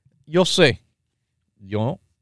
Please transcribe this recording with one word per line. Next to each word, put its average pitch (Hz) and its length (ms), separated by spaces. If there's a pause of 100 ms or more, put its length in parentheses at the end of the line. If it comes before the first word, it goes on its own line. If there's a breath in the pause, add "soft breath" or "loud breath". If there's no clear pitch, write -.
(260)
yo 170 200
sé, 147 380 (760)
yo 104 400 (220)